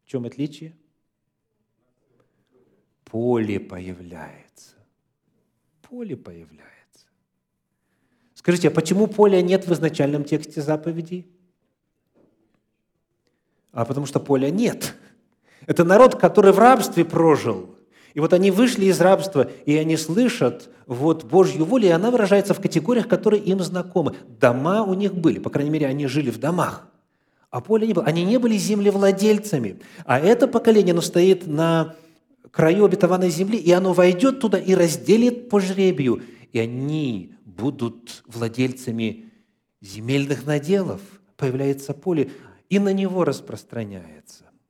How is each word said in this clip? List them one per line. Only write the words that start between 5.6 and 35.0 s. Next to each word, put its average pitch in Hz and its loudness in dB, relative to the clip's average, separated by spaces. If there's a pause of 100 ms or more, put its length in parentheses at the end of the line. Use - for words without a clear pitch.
Поле 226 -12
появляется. - -20 (1300)
Скажите, 175 0
а - -10
почему 185 0
поля 196 2
нет 185 0
в 175 0
изначальном 147 -2
тексте 151 -6
заповедей? 165 -6 (2500)
А 117 -4
потому 143 -6
что 156 -2
поля 139 -2
нет. 190 -4 (720)
Это 160 2
народ, 226 8
который 190 6
в 196 4
рабстве 220 4
прожил. 139 0 (380)
И - -6
вот 160 0
они 185 4
вышли 202 0
из 170 2
рабства, 175 2 (140)
и 147 2
они 156 0
слышат 165 -2 (160)
вот 143 -2
Божью 160 2
волю, 214 2
и - 6
она 180 2
выражается 196 2
в - -8
категориях, 185 -2
которые 208 0
им 190 -2
знакомы. 175 -6 (240)
Дома 147 0
у 190 -2
них 190 -4
были, 160 0
по - -8
крайней 143 -4
мере, 151 -2
они 139 -4
жили 127 -2
в 110 -8
домах. 143 -4 (600)
А 123 -8
поля 220 0
не 226 0
было. 175 0
Они 170 0
не 226 2
были 233 0
землевладельцами. 196 0 (240)
А 123 0
это 220 4
поколение, 214 4
оно 170 0
стоит 180 2
на 160 0 (580)
краю 180 4
обетованной 180 2
земли, 196 -2
и 175 2
оно 185 2
войдёт 180 4
туда 196 0
и 185 0
разделит 175 2